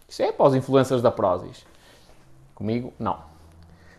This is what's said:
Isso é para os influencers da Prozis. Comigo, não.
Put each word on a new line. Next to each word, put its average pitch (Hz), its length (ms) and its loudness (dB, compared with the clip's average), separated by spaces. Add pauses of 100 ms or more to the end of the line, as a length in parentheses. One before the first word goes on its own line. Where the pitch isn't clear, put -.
Isso - 160 -6
é - 80 0
para - 160 2
os 135 80 4
influencers 131 460 2
da 117 100 4
Prozis. 90 540 -4 (920)
Comigo, 120 420 -6
não. - 340 -6 (680)